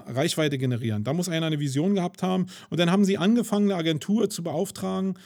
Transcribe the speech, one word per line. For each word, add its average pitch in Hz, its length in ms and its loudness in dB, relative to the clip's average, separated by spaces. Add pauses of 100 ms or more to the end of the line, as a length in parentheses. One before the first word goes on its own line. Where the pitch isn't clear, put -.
Reichweite 147 500 0
generieren. 117 460 -2
Da 127 80 -2
muss 175 160 -2
einer 165 180 -2
eine 156 140 -2
Vision 147 340 0
gehabt 180 300 -2
haben. 185 220 0 (240)
Und 151 100 0
dann 170 100 4
haben 202 140 6
sie 190 140 2
angefangen, 208 520 2
eine 190 80 0
Agentur 180 500 0
zu 190 140 -6
beauftragen. 190 720 -4 (100)